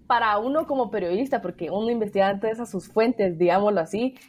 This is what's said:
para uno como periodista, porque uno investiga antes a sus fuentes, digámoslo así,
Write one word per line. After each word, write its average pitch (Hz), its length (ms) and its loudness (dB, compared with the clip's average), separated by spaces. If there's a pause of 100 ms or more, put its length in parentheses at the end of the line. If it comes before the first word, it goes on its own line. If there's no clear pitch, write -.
para 214 320 2
uno 285 280 0
como 254 240 -2
periodista, 208 520 -2
porque 175 280 -8
uno 214 200 -2
investiga 208 380 0
antes 220 300 -2
a 240 80 -8
sus 185 220 -8
fuentes, 214 500 0
digámoslo 185 420 4
así, 226 360 -4 (120)